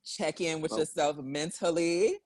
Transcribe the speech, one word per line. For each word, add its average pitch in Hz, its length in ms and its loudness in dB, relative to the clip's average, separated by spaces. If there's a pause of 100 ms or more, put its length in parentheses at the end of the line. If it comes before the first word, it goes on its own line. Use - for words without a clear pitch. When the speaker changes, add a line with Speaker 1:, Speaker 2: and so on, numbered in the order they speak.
Speaker 1:
Check - 360 -2
in 160 200 0
with 156 100 -2
Speaker 2:
Vote. - 80 0
Speaker 1:
yourself 151 380 0
mentally. 170 1080 0